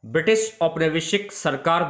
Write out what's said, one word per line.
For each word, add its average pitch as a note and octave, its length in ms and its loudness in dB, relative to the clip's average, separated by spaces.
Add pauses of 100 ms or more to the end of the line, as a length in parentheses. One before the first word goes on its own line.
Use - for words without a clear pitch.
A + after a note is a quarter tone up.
ब्रिटिश E3 580 0
औपनिवेशिक E3 680 0
सरकार E3 580 0